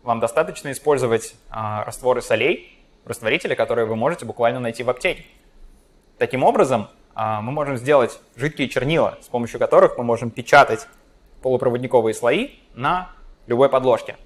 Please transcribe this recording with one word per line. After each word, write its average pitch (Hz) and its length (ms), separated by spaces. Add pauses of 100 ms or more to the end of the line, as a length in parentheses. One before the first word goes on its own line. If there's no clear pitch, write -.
Вам 117 180
достаточно 156 500
использовать, 127 640 (140)
а, 107 360
растворы 123 360
солей, 117 540 (300)
растворители, 143 500
которые 113 320
вы 110 80
можете 131 300
буквально 117 340
найти 120 240
в 120 80
аптеке. - 340 (960)
Таким 127 240
образом, 131 460 (260)
а, 110 260
мы 117 120
можем 143 240
сделать 123 440 (140)
жидкие 139 340
чернила, 147 540
с - 60
помощью 120 320
которых 170 360
мы 127 60
можем 117 280
печатать 123 580 (520)
полупроводниковые 120 760
слои 139 360 (240)
на 165 380 (340)
любой 120 220
подложке. 127 580